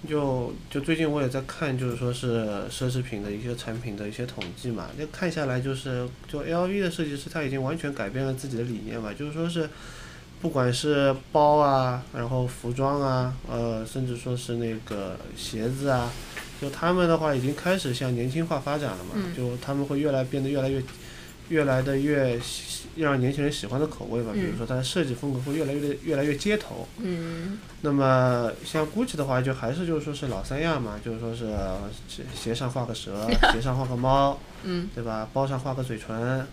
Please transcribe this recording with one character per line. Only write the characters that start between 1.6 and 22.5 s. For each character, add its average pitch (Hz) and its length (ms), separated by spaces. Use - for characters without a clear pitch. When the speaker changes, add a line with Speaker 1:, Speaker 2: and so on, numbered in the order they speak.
Speaker 1:
就 127 120
是 120 80
说 123 160
是 117 340
奢 127 180
侈 127 140
品 113 180
的 104 80
一 104 140
些 120 100
产 117 280
品 107 160
的 104 100
一 104 60
些 123 120
统 - 160
计 123 160
嘛， 95 160
就 151 100
看 175 220
下 160 160
来 127 140
就 135 160
是， 123 320
就 - 140
L 170 280
V 202 120
的 185 100
设 170 140
计 143 140
师 - 120
他 160 140
已 135 60
经 135 120
完 143 160
全 147 160
改 110 140
变 127 180
了 135 80
自 131 140
己 127 80
的 117 80
理 120 220
念 110 120
嘛， 107 160
就 143 120
是 147 80
说 165 160
是 165 200
不 170 100
管 127 220
是 139 420
包 147 240
啊， 131 440
然 120 140
后 127 180
服 120 240
装 135 300
啊， 127 340
呃， 117 340
甚 131 220
至 123 80
说 123 220
是 120 180
那 117 180
个 98 320
鞋 110 320
子 135 220
啊， 123 200
就 139 80
他 170 240
们 180 120
的 165 120
话 151 180
已 123 60
经 135 120
开 180 240
始 139 160
向 127 220
年 123 160
轻 165 160
化 165 100
发 143 200
展 139 140
了 90 120
嘛， - 120
Speaker 2:
嗯。 185 200
Speaker 1:
就 123 220
他 139 160
们 139 120
会 143 140
越 147 140
来， 131 100
变 135 180
得 135 80
越 139 120
来 135 80
越， 135 120
越 156 160
来 131 160
的 135 160
越 135 420
喜-， - 460